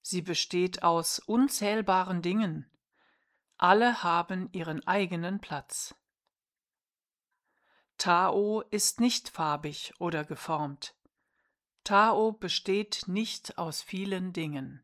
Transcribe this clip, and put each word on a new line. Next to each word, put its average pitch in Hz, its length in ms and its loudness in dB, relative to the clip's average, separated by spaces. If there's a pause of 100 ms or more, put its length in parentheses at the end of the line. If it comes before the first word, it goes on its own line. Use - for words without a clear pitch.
Sie 180 200 -4
besteht 180 600 0
aus 170 380 2
unzählbaren 202 1000 2
Dingen. 175 500 -2 (880)
Alle 220 440 6
haben 180 520 0
ihren 165 340 -4
eigenen 185 540 -2
Platz. - 520 -10 (2000)
Tao 190 640 2 (100)
ist 208 300 0
nicht 240 260 0
farbig 151 720 -6
oder 165 240 -2
geformt. 147 720 -6 (880)
Tao 214 480 4
besteht 208 760 -4
nicht - 480 -6
aus 165 240 -6
vielen 190 500 -6
Dingen. 143 520 -8